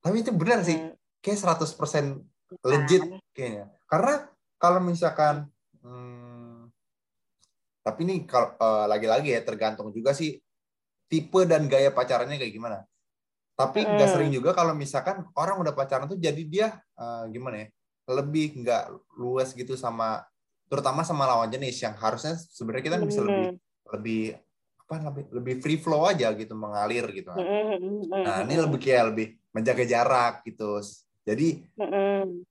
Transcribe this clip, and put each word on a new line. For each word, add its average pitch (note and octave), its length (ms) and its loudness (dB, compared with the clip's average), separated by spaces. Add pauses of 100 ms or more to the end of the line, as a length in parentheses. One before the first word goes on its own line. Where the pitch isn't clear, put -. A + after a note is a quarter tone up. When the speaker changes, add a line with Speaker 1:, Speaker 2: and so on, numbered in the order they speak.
Speaker 1:
Tapi F#3+ 240 2
itu B3 80 -2
benar G3+ 320 4
sih, E3 160 2
Speaker 2:
Hmm. D#3+ 160 -10 (240)
Speaker 1:
kayak G#3 160 -2
seratus E3 400 0
persen C#3 480 -2 (240)
Speaker 2:
Iya F#3 160 -20
Speaker 1:
legit C#3+ 400 4
Speaker 2:
kan? F#3 160 -10 (160)
Speaker 1:
kayaknya. A2 280 -6 (200)
Karena G#3+ 300 2 (420)
kalau F3+ 240 4
misalkan, D#3+ 640 0 (400)
hmm, A#2+ 880 -18 (1120)
tapi A2 240 -4
ini F#3+ 60 0 (100)
kalau, - 320 0
eh, A2 320 2
lagi-lagi A2 480 2
ya A2+ 80 0
tergantung A2 480 -4
juga A#2 240 0
sih D3+ 240 -6 (720)
tipe D#3+ 320 4
dan D#3 240 4
gaya C3+ 240 6
pacarannya B2+ 480 0
kayak A2 160 -6
gimana. A2 220 -8 (760)
Tapi G3+ 400 0
nggak G3+ 160 8
Speaker 2:
Hmm. F#3 80 4
Speaker 1:
sering C#3+ 160 2
juga C3+ 160 2
kalau E3+ 240 2
misalkan D3+ 480 -4 (160)
orang F#3 240 0
udah D3+ 160 0
pacaran C3+ 320 -2
tuh F#3+ 80 -8
jadi D#3+ 240 -2
dia, F3 240 0 (320)
eh, A#2 320 -10
gimana A#2 320 -10
ya, G#2+ 60 -14 (500)
lebih D3 480 -2
nggak A#2 160 2 (380)
luas C3 340 -2
gitu B2 240 -8
sama, A2+ 460 -4 (420)
terutama C#3 400 -2
sama D#3 220 -2
lawan A#2 240 4
jenis C3 320 -6
yang A2 100 -4
harusnya A#2 400 -2
sebenarnya B2+ 560 -8
kita F3 160 0
bisa G#3 160 0
Speaker 2:
Hmm. G3+ 80 2
Speaker 1:
lebih, F#3+ 160 2 (480)
lebih, A2 280 -2 (600)
apa, - 120 -10 (180)
lebih, C#3 120 -10 (140)
lebih B2+ 240 -4
free D#3 160 0
flow D3+ 300 2
aja C3 260 2
gitu, G#2+ 240 -10
mengalir G#2+ 460 -2 (100)
gitu F3+ 160 -10
kan. F3+ 160 -4
Speaker 2:
Hmm, G#3 180 0 (140)
hmm, - 0 -
hmm, F#3+ 320 -6 (160)
Speaker 1:
Nah, G2 140 0
Speaker 2:
hmm, G2+ 80 0
Speaker 1:
ini C#3 100 -2
Speaker 2:
hmm. E3 80 4
Speaker 1:
lebih C#3 160 0
kayak B2+ 220 6 (100)
lebih A2 120 -2 (280)
menjaga A#2 320 2
jarak A#2+ 480 4 (140)
gitu. G#2 340 -6 (400)
Jadi C#3+ 400 0 (160)
Speaker 2:
Hmm. G3 720 -2